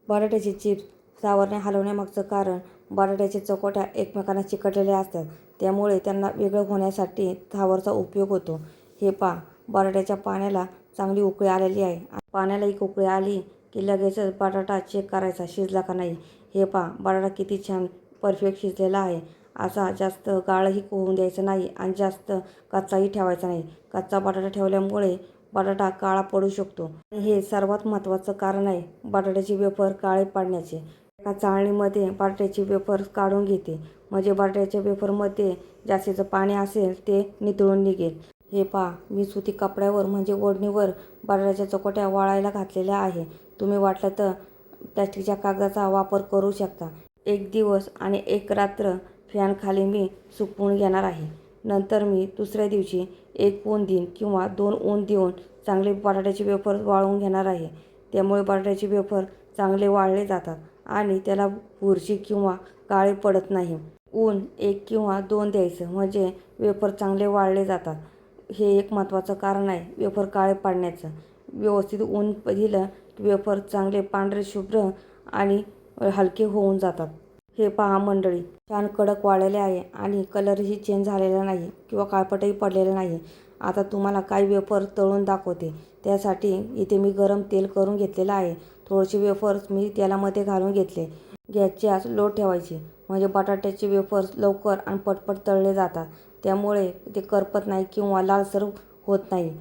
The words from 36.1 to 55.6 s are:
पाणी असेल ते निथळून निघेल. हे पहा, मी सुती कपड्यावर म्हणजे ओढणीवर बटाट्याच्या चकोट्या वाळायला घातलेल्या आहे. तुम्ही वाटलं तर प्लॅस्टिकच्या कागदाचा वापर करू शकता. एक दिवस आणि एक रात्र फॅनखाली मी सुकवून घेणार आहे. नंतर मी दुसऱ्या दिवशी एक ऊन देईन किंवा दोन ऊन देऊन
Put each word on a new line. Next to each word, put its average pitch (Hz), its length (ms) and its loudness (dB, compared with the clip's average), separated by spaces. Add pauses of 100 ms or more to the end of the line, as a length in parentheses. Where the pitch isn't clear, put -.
पाणी 196 320 0
असेल 196 460 0
ते 202 220 2 (180)
निथळून 196 440 2
निघेल. 180 340 0 (340)
हे 202 100 2
पहा, 190 280 -2 (200)
मी 202 140 0
सुती 196 280 -6
कपड्यावर 196 540 0
म्हणजे 196 260 0
ओढणीवर 202 580 2 (340)
बटाट्याच्या 196 440 2
चकोट्या 196 400 -2
वाळायला 196 420 2
घातलेल्या 196 460 -2
आहे. 190 280 -2 (360)
तुम्ही 202 180 0
वाटलं 196 400 2
तर 202 120 2 (540)
प्लॅस्टिकच्या 196 500 -2
कागदाचा 196 540 0
वापर 196 340 2
करू 196 300 2
शकता. 190 360 -6 (380)
एक 196 240 -2
दिवस 202 380 2 (120)
आणि 196 260 0
एक 202 260 -2
रात्र 202 400 0 (400)
फॅनखाली 196 520 0
मी 196 240 0 (300)
सुकवून 202 380 0
घेणार 190 280 2
आहे. 160 240 -4 (360)
नंतर 208 400 0
मी 190 220 2 (100)
दुसऱ्या 208 320 -2
दिवशी 185 360 -2 (300)
एक 202 320 2
ऊन 214 180 0
देईन 180 200 2 (120)
किंवा 196 300 0
दोन 202 340 0
ऊन 208 240 0
देऊन 190 260 2 (360)